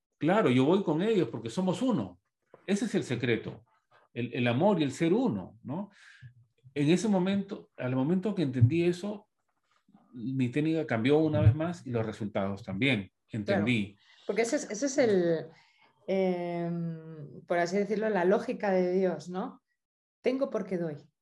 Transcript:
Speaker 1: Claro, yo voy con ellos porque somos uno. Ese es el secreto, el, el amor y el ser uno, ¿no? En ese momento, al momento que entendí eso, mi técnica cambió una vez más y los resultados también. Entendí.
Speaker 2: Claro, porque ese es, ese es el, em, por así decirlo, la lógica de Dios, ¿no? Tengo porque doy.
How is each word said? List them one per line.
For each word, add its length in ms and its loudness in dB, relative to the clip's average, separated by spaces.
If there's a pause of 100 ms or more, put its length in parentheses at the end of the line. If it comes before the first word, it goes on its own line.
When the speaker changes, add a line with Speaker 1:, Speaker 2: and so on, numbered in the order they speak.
(200)
Speaker 1:
Claro, 300 4
yo 160 4
voy 180 4
con 180 0
ellos 280 2
porque 200 -8
somos 320 -2
uno. 400 -2 (440)
Ese 200 0
es 100 -2
el 80 0
secreto, 600 -2 (480)
el, 200 -6
el 140 0
amor 320 2
y 40 2
el 80 -2
ser 220 0
uno, 500 -2
¿no? 260 -8 (840)
En 160 2
ese 180 4
momento, 680 -2
al 180 -2
momento 400 0
que 80 0
entendí 420 4
eso, 440 -4 (840)
mi 360 -2
técnica 380 0
cambió 320 2
una 220 2
vez 140 6
más 320 -6
y 40 -6
los 140 -2
resultados 580 -4
también. 480 -2 (180)
Entendí. 160 -6
Speaker 2:
Claro, 520 0 (280)
porque 180 0
ese 140 -2
es, 140 -8
ese 140 -4
es 120 -4
el, 540 2 (560)
em, 1400 -4
por 120 2
así 180 0
decirlo, 320 0
la 160 2
lógica 460 2
de 220 2
Dios, 360 0
¿no? 340 -8 (600)
Tengo 260 0
porque 280 -4
doy. 200 -6 (240)